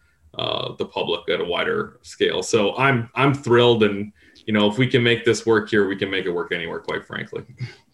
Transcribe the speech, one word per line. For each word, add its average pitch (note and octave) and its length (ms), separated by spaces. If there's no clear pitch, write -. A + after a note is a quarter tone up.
uh, - 400
the G2 60
public F2 440
at E2+ 120
a E2+ 40
wider E2+ 580
scale. F2 400
So G#2 340
I'm, B2+ 380
I'm C3+ 200
thrilled, A#2+ 480
and, G2+ 300
you A2 60
know, G#2 180
if G#2 80
we C3 80
can B2+ 160
make A#2 220
this A2+ 200
work A2 240
here, G2+ 200
we G2 80
can G2 120
make F#2+ 160
it F#2 60
work F2 220
anywhere, E2+ 260
quite - 260
frankly. - 400